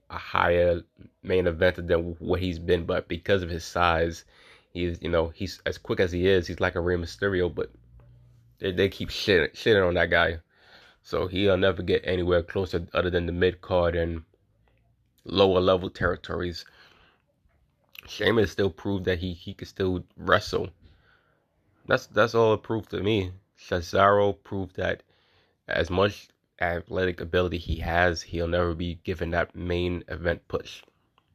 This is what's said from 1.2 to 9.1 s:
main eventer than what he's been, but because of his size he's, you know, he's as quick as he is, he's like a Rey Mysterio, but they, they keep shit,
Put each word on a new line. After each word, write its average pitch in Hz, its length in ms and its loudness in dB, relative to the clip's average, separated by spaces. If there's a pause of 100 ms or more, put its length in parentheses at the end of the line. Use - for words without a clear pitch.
main 92 220 2
eventer 87 420 2
than 85 320 0
what 85 220 -2
he's 87 180 -2
been, 85 260 0
but 90 240 -4
because 90 340 0
of 85 60 -6
his 85 160 -8
size 85 600 0 (520)
he's, 87 240 -4
you 82 80 -6
know, 82 220 2
he's - 340 -10
as - 140 -4
quick - 220 -4
as 90 120 2
he 90 160 2
is, 92 180 4
he's 87 140 -8
like 90 140 0
a 90 60 -2
Rey 87 160 0
Mysterio, 90 560 -2
but - 180 -6 (880)
they, 95 140 -4
they 92 180 2
keep - 180 -10
shit, 85 460 2